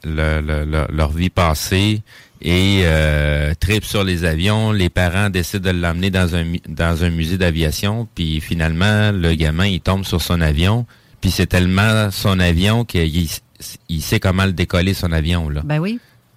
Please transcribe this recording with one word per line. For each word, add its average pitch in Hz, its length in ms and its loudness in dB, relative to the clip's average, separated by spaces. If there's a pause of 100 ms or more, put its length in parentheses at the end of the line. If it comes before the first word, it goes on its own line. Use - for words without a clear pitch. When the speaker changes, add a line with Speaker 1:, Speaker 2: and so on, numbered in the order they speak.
Speaker 1:
le-, 78 380 -2
le-, 76 240 -4
le-, 76 240 -2
leur 76 220 0
vie 87 180 0
passée 98 720 0 (400)
et, 95 420 2
euh, 76 760 2
tripent 104 260 0
sur 104 180 -2
les 90 220 -2
avions. 104 460 0
Les 95 180 2
parents 92 400 0
décident 92 420 -2
de 90 60 0
l'emmener 87 340 0
dans 90 240 2
un 85 80 0
mi-, 85 240 -4
dans 82 360 0
un 87 60 2
musée 82 280 0
d'aviation, 90 760 0
puis 78 260 -2
finalement, 92 680 0
le 85 240 2
gamin, 80 300 0
il 92 160 0
tombe 95 240 -2
sur 85 160 -2
son 87 200 -2
avion, 90 440 2 (360)
puis 95 100 2
c'est 87 160 0
tellement 98 640 2
son 95 280 0
avion 95 460 2
qu'il 82 380 0
s-, - 180 -6 (480)
il 80 120 -4
sait 110 180 -2
comment 95 260 2
le 95 80 0
décoller, 90 400 0
son 87 180 -4
avion, 82 380 0
là. 73 160 -4
Speaker 2:
Ben 151 140 -2
oui. 214 200 -4 (380)